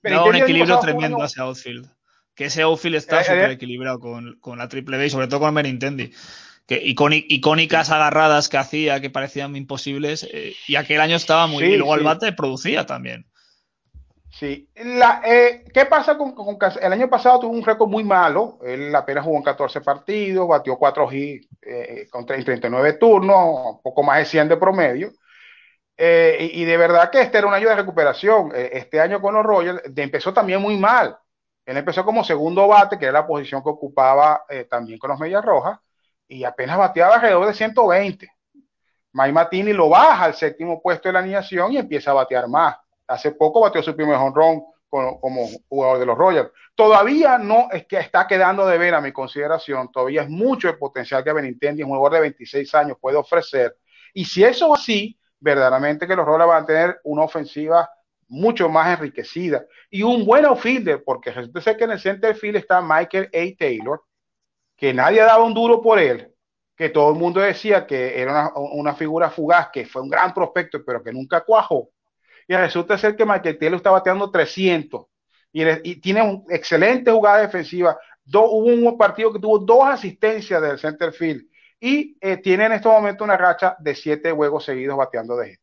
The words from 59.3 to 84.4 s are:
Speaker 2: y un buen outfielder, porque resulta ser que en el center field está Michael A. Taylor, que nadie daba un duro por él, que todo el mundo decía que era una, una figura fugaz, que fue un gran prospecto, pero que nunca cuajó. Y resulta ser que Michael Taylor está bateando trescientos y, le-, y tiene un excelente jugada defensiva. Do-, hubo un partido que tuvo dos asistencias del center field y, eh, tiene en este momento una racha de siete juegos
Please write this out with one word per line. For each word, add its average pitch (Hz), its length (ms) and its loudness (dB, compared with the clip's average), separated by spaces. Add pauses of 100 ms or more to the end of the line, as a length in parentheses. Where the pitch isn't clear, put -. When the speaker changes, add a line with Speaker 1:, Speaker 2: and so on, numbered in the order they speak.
Speaker 2:
y 196 120 -8
un 233 220 0
buen 269 220 4
outfielder, 226 580 0
porque 123 260 -6
resulta 123 300 -12
ser 220 160 -2
que 226 80 -2
en 226 60 -4
el 202 100 -8
center 202 340 -2
field 208 220 -8
está 180 240 0
Michael 170 540 -2
A. 170 240 -4
Taylor, 127 440 -6 (720)
que 135 200 -2
nadie 160 260 4
daba 226 240 8
un 233 80 -2
duro 233 300 2
por 220 160 4
él, 127 340 0 (420)
que 160 140 -4
todo 151 220 4
el 156 80 0
mundo 175 200 -2
decía 196 480 0
que 127 320 -6
era 127 140 -4
una, 151 240 -2
una 143 380 -6
figura 160 360 -2
fugaz, 165 400 0
que 123 140 -10
fue - 160 -14
un 135 80 -12
gran 180 240 0
prospecto, 170 520 -6
pero 117 180 -8
que 117 100 -14
nunca 135 300 -4
cuajó. 208 480 0 (560)
Y 180 100 -2
resulta 180 420 0
ser 214 180 0
que 220 80 2
Michael 185 340 -2
Taylor 160 180 0
está 180 140 2
bateando 190 400 2
trescientos 160 760 -2 (440)
y, 160 140 -4
le-, 160 180 2
y 170 140 -12
tiene 196 240 -2
un 196 300 -2
excelente 208 600 0
jugada 214 280 4
defensiva. 180 580 -2 (260)
Do-, 208 280 2
hubo 220 160 0
un 233 320 2
partido 220 340 2
que 208 60 -10
tuvo 214 220 0
dos 233 240 6
asistencias 214 760 -2
del 147 180 -4
center 156 340 -6
field 156 340 -6 (340)
y, 294 400 -4
eh, 190 180 -4
tiene 190 280 0
en 226 60 2
este 214 160 0
momento 214 360 2
una 196 140 0
racha 180 400 0
de 151 160 -4
siete 151 380 -4
juegos 147 320 -2